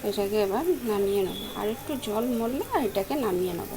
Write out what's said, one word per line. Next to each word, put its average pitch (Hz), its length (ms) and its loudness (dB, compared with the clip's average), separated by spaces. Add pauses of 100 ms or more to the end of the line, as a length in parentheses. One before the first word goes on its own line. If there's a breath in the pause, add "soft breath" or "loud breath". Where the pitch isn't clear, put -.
এটাকে 202 380 0
এবার 202 240 2 (180)
নামিয়ে 202 400 2
নেব। 190 160 -2 (200)
আর 202 80 0
একটু 226 240 -4 (140)
জল 220 200 0
মরলে 247 380 0 (100)
আর 370 120 2
এটাকে 196 300 0
নামিয়ে 185 380 0
নেব। 165 240 -6